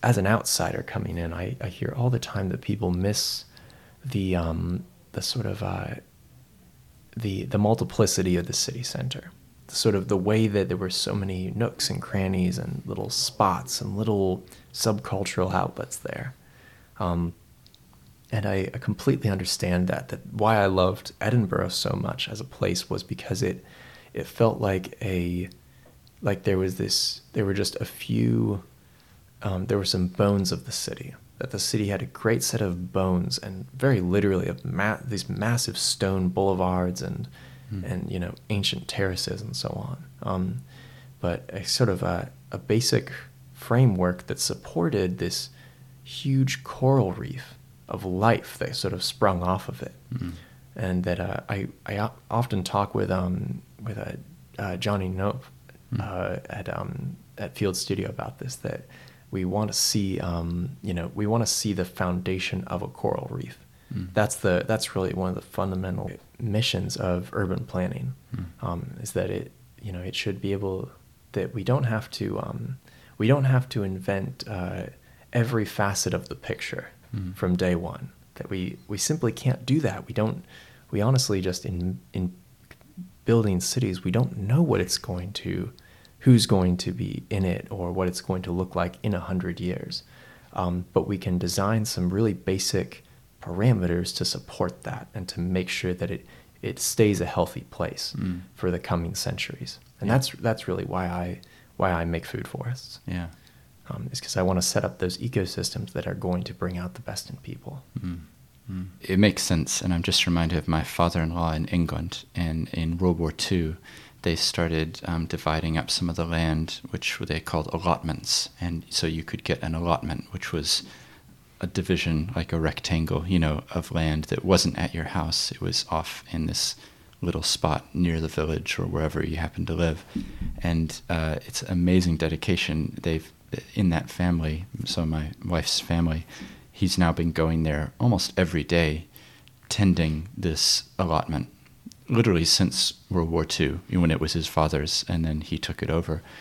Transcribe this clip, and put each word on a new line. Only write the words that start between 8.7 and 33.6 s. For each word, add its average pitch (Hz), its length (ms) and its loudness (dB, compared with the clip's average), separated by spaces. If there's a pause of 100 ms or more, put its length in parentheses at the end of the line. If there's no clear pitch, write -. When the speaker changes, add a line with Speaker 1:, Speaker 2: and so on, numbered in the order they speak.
Speaker 1:
center. 131 480 -6 (360)
The - 80 -10
sort 110 200 4
of 92 120 0
the 101 100 4
way 107 300 4
that 101 200 2
there 90 100 0
were 92 120 -2
so 101 240 -2
many 95 420 -2
nooks 113 340 -2
and 92 120 -4
crannies 92 560 0
and - 280 -6
little 101 240 -6
spots - 720 0
and 98 160 -4
little 98 460 2 (300)
subcultural 95 800 0
outlets - 440 -2
there. - 380 -8 (640)
Um, 87 340 0 (1000)
and 104 140 0
I, 98 280 0
I - 60 -8
completely - 500 0
understand 90 600 0
that, 80 200 -2
that - 240 -12
why 107 240 6
I 101 80 8
loved 92 460 4 (100)
Edinburgh 104 480 2
so - 220 -2 (100)
much - 280 -4
as 107 100 -8
a 113 60 -10
place 95 440 -2
was 95 140 -4
because - 400 -4
it, - 200 -2 (500)
it - 120 -6
felt - 340 2
like 95 440 0
a, 90 460 0 (720)
like 101 220 -2
there 98 140 2
was 92 200 0
this, - 440 -2 (120)
there 107 120 2
were 98 80 2
just 98 260 0
a 113 60 -4
few, 113 800 0 (800)
um, 95 240 -2
there 101 100 2
were 95 80 0
some 90 220 2
bones 98 440 4
of - 140 -4
the - 60 -10
city, - 420 -8 (240)
that - 140 -8
the 101 80 -4
city 107 300 0
had 95 120 0
a 123 60 -4
great 117 360 2
set 113 180 0
of 90 300 -2
bones 92 460 2
and 95 340 -10